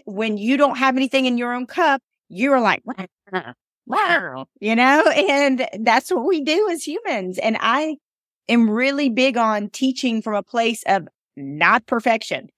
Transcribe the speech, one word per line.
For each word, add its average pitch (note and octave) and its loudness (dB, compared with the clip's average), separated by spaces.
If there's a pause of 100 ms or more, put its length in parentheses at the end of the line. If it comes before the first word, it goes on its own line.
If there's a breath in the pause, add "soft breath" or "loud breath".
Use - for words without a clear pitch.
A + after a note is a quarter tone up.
when G#3+ -4
you A#3 0
don't C#4 2
have C4 2
anything C4 0
in B3 0
your A#3+ -4
own B3 -6
cup, D4 0 (280)
you're B3+ 2
like, G3 2
"Wow, F#3 -10 (320)
wow," B3 -2 (140)
you A3 0
know, C4+ 4
<laughs> D#4+ 4 (140)
and C#4 2 (140)
that's A#3 2
what C4 -2
we E4+ 0
do E4+ 0
as E4+ -4
humans. C#4+ -6
And A3 0
I D4 0 (500)
am A#3 4
really C4+ 0
big A#3+ 0
on G#3+ 0
teaching B3+ -2
from G#3+ -4
a G3+ -2
place A#3 -2
of F#3 0 (300)
not D#3 2
perfection A3+ -2 (100)